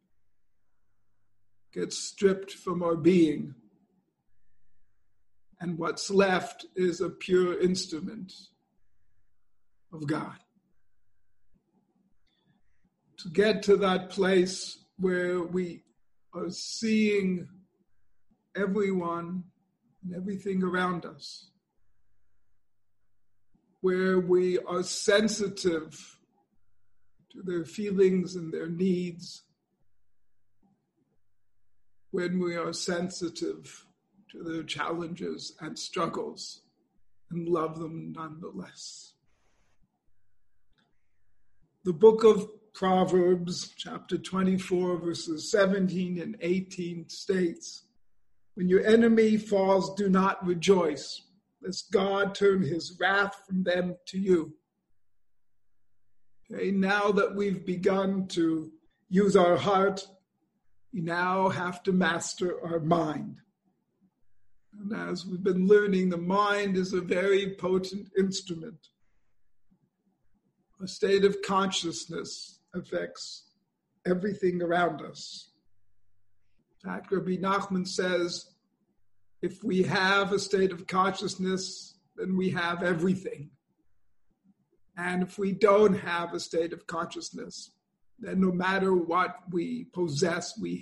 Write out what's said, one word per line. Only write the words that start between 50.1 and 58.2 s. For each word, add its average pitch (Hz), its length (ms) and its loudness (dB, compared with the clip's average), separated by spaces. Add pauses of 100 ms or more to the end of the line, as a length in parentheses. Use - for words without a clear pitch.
rejoice, 170 760 2 (400)
lest - 280 -10
God 196 440 0
turn 190 280 2
his 156 380 -6
wrath 196 460 0
from 185 160 -2
them 180 340 -2 (100)
to 190 120 -8
you." 175 360 2 (2000)
Okay, 185 180 -2
now 202 400 2
that 196 240 2
we've 196 300 -2
begun 190 640 0